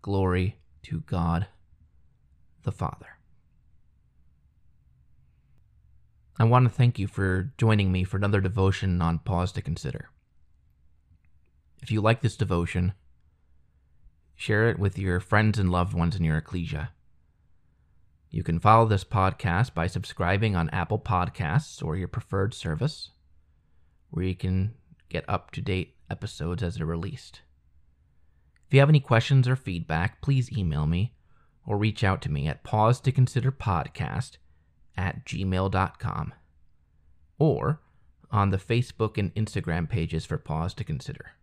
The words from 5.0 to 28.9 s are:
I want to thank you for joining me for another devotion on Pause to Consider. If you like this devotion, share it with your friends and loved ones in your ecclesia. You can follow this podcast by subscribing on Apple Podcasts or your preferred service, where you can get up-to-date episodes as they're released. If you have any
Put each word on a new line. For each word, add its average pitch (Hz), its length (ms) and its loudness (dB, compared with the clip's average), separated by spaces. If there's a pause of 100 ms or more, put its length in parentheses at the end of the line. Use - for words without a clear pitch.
I 117 60 4
want 123 200 6
to 113 100 2
thank 120 240 2
you 95 80 -2
for 95 520 -2
joining 104 340 4
me 92 120 2
for 95 120 -6
another 101 240 2
devotion 95 600 2
on 82 160 0
Pause 90 340 -2
to - 100 -6
Consider. - 480 -8 (1700)
If - 80 -10
you 107 100 2
like 113 200 4
this - 160 0
devotion, 90 580 0 (1400)
share 110 360 0
it - 80 -4
with 98 200 0
your 92 220 0
friends 107 380 2
and 92 120 2
loved 90 240 0
ones 85 220 0
in 90 80 0
your 78 120 2
ecclesia. 78 540 -6 (1400)
You - 120 -6
can 82 160 -2
follow 113 280 6
this 104 180 2
podcast 95 680 0
by 82 120 0
subscribing 95 680 -2
on 82 140 0
Apple 92 280 -2
Podcasts 90 840 -2
or 80 120 -4
your 90 120 -6
preferred 101 460 -4
service, - 560 -6 (1000)
where 87 140 -4
you 92 100 -2
can 92 400 -2 (360)
get - 180 -6
up-to-date - 680 -6 (120)
episodes 87 540 -8
as 85 140 -4
they're 78 100 -4
released. 82 560 -8 (1200)
If - 60 -4
you 135 80 8
have 143 80 6
any 151 120 6